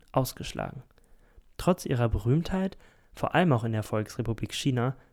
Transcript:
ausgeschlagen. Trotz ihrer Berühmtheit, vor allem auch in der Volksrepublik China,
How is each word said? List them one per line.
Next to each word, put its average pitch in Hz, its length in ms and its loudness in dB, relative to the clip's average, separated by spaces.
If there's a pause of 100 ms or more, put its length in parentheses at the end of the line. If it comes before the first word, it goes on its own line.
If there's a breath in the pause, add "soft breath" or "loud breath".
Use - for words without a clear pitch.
(100)
ausgeschlagen. - 720 -4 (720 soft breath)
Trotz - 300 2
ihrer 120 220 2
Berühmtheit, 170 680 0 (380 soft breath)
vor - 220 -2
allem 170 160 6
auch 113 100 4
in 117 80 -2
der 110 140 0
Volksrepublik 110 680 -4
China, 127 440 0 (160 soft breath)